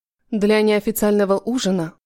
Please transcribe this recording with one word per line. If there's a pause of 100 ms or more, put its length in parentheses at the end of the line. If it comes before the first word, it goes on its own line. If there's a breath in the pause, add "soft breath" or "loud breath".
(320)
Для
неофициального
ужина (120)